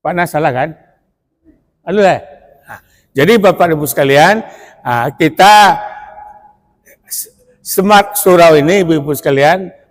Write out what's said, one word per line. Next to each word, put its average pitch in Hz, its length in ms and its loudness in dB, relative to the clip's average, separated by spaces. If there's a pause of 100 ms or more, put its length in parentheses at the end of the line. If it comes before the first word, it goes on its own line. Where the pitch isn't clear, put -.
Pak 151 160 -6
Nas 175 160 -4
salah, 156 160 -4
kan? 139 240 -6 (1120)
Halo, 196 160 -4
lah. 175 240 0 (400)
Nah, - 160 -20 (320)
jadi, 165 240 2
Bapak 185 320 0
dan 160 80 -2
Ibu 151 80 -6
sekalian, 147 560 0 (400)
ah, 120 320 -6
kita 190 640 2 (1300)
s-, - 240 -14 (320)
Smart 202 560 0
Surau 170 400 4
ini, 165 240 0
Ibu-ibu 160 320 -4
sekalian 147 560 -2 (220)